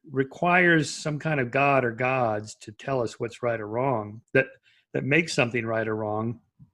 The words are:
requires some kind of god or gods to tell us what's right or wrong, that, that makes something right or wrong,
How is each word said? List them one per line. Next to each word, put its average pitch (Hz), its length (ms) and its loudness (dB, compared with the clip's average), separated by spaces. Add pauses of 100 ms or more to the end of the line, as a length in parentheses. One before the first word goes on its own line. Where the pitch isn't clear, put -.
(120)
requires 165 800 4
some 151 280 -6
kind 151 220 -2
of 120 100 -2
god 135 340 4
or 120 80 0
gods 113 680 -2
to 110 120 -14
tell 135 280 -2
us 110 180 -6
what's 117 220 -8
right 117 180 -2
or 107 80 -8
wrong, 113 540 -2 (120)
that, 135 120 4 (480)
that 135 100 -2
makes 156 300 2
something 117 320 0
right 113 220 -2
or 110 80 -2
wrong, 110 440 -4 (340)